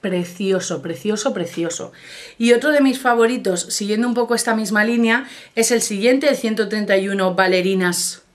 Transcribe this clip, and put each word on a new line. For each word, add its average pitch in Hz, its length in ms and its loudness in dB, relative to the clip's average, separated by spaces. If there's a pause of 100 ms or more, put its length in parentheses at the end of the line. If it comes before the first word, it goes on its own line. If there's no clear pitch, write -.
precioso, 180 800 -2
precioso, 208 500 -4
precioso. 170 600 -6 (440)
Y 233 160 4
otro 247 180 4
de 294 120 4
mis 262 160 2
favoritos, 226 640 2
siguiendo 214 440 -2
un 247 60 -2
poco 233 220 0
esta 233 200 0
misma 214 300 0
línea, 233 420 2 (280)
es 226 160 2
el 233 100 2
siguiente, 247 480 2
el 269 80 2
ciento 220 320 -2
treinta 202 300 0
y 196 100 0
uno 190 260 0
Ballerinas 185 880 0 (100)